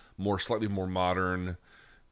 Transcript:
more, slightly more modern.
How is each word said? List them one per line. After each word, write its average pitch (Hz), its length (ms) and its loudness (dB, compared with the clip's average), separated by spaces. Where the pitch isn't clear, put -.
more, 98 240 0
slightly 110 260 0
more 98 220 -2
modern. 90 680 0